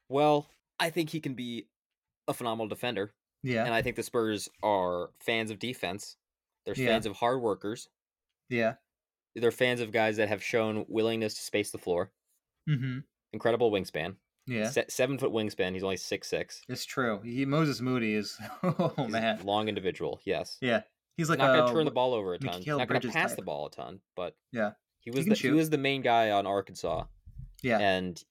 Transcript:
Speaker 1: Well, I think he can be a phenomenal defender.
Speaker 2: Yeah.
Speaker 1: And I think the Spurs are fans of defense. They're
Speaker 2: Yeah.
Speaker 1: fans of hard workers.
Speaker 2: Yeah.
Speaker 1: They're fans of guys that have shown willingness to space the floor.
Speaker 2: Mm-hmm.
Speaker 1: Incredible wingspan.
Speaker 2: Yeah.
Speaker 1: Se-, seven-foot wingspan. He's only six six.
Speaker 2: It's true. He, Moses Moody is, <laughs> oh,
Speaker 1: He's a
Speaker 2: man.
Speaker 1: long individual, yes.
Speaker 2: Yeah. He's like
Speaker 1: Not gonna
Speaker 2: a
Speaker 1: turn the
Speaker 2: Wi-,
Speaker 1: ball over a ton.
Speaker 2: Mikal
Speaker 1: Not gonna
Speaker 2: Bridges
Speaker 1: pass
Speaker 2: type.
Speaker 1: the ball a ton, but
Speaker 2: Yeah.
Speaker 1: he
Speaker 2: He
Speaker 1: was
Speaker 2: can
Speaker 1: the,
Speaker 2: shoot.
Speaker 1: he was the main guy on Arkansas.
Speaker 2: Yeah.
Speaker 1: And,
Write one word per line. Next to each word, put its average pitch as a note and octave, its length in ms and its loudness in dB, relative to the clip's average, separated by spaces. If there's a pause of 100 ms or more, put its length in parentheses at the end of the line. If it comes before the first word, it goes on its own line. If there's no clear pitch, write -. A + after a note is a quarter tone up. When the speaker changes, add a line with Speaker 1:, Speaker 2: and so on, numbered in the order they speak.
Speaker 1:
Well, D3 400 4 (320)
I E3+ 80 0
think D#3+ 220 -2
he D#3+ 100 -4
can C#3 140 -6
be A#2+ 340 -8 (580)
a - 60 -2
phenomenal A2+ 360 -2
defender. G#2+ 440 -4 (300)
Speaker 2:
Yeah. A#2 240 0
Speaker 1:
And A#2+ 80 0
I A2+ 80 4
think A#2+ 140 -2
the A#2 60 -4
Spurs A2 460 0 (140)
are F2+ 480 2 (100)
fans A2+ 300 0
of G#2 80 -8
defense. G2+ 580 -6 (480)
They're G2+ 100 -4
Speaker 2:
Yeah. C3 140 0
Speaker 1:
fans A2 180 4
of G2+ 100 -6
hard B2 260 0
workers. G#2 460 -2 (640)
Speaker 2:
Yeah. A2+ 240 2 (640)
Speaker 1:
They're A2+ 140 4
fans B2 300 2
of A2 120 -4
guys A2 260 4
that G#2+ 100 2
have G#2 140 0
shown A2 460 0
willingness A2 460 0
to - 60 -10
space - 300 -2
the - 80 -12
floor. F2+ 320 0 (580)
Speaker 2:
Mm-hmm. C3 300 0 (340)
Speaker 1:
Incredible A2+ 380 2
wingspan. F#2 460 -2 (300)
Speaker 2:
Yeah. A2+ 220 -2
Speaker 1:
Se-, B2+ 200 0
seven-foot C3 440 0
wingspan. G#2 400 0
He's F#2 100 -4
only F#2+ 140 0
six - 320 -6
six. - 400 -6
Speaker 2:
It's B2+ 160 -8
true. A2+ 400 -2
He, A#2+ 220 -4
Moses C#3+ 340 2
Moody A#2+ 340 0
is, G#2 240 -4 (120)
<laughs> - 120 -10
oh, D#3 340 0
Speaker 1:
He's C3+ 100 -2
a - 20 -6
Speaker 2:
man. A2 360 0
Speaker 1:
long G#2 240 2
individual, F#2 560 -4
yes. F2+ 360 -4
Speaker 2:
Yeah. A#2 220 2 (340)
He's D#3+ 140 0
like E3 80 2
Speaker 1:
Not C#3 180 4
gonna B2+ 80 6
Speaker 2:
a - 40 4
Speaker 1:
turn D3+ 160 2
the C#3+ 60 2
Speaker 2:
Wi-, A#2 40 -12
Speaker 1:
ball B2+ 200 2
over G2 200 -2
a F2 40 -8
ton. F2+ 220 -6
Speaker 2:
Mikal C#3+ 180 -2
Speaker 1:
Not B2 100 -2
gonna B2+ 120 2
Speaker 2:
Bridges A#2 120 -4
Speaker 1:
pass F3 180 0
Speaker 2:
type. F#3+ 80 -6
Speaker 1:
the F#2+ 60 -10
ball D2 220 -4
a - 40 -10
ton, D#2 300 -12 (140)
but F2+ 220 -8 (160)
Speaker 2:
Yeah. G#2+ 200 -2 (280)
Speaker 1:
he A#2+ 100 -12
Speaker 2:
He B2 60 -2
Speaker 1:
was D3+ 80 0
Speaker 2:
can G3+ 60 2
Speaker 1:
the, G#3+ 60 6
Speaker 2:
shoot. C3 160 0
Speaker 1:
he - 20 6
was D#3 160 4
the D3+ 80 2
main C#3 240 0
guy A#2 280 6
on G2+ 160 4
Arkansas. F#2 580 -2 (580)
Speaker 2:
Yeah. A#2 160 2
Speaker 1:
And, F#2 520 2